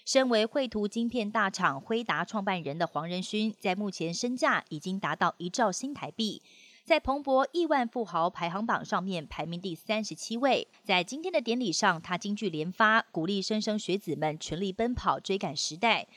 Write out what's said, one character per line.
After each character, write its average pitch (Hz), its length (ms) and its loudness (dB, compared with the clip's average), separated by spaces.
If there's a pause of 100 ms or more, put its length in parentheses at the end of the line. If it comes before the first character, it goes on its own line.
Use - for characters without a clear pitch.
身 262 240 4
为 226 180 6
绘 269 220 0
图 214 180 0
晶 233 220 0
片 226 240 -2
大 208 180 2
厂 160 300 0
辉 226 240 -2
达 170 220 0
创 208 180 -4
办 190 180 0
人 151 160 -6
的 170 80 2
黄 160 220 -4
仁 180 160 -4
勋， 220 380 -2
在 190 140 0
目 208 140 -2
前 170 240 -4
身 247 220 -2
价 247 320 0
已 156 100 -6
经 185 220 -4
达 151 160 -2
到 170 220 2
一 175 120 -4
兆 214 220 2
新 269 220 -6
台 - 180 -10
币。 220 300 -4 (420)
在 311 160 4
《彭 285 240 -2
博 269 300 4
亿 339 120 2
万 277 220 2
富 240 160 -4
豪 170 260 0
排 170 200 -4
行 196 160 -4
榜》 208 180 0
上 180 180 -2
面 180 240 -4
排 151 200 -6
名 170 160 -6
第 180 120 -4
三 214 300 -4
十 202 100 -8
七 - 220 -8
位。 240 320 2 (160)
在 180 180 2
今 269 220 -6
天 370 80 -4
的 330 80 4
典 240 180 0
礼 240 140 0
上， 170 300 2
他 180 160 -4
金 202 180 -4
句 208 140 -2
连 160 200 -4
发， 220 400 4
鼓 160 160 -2
励 196 160 0
莘 214 220 -2
莘 214 160 0
学 180 180 0
子 165 200 -4
们 151 200 -2
全 160 220 -6
力 196 140 0
奔 240 200 0
跑， 170 240 0
追 190 200 -2
赶 170 180 -4
时 151 220 -4
代。 190 280 2 (100)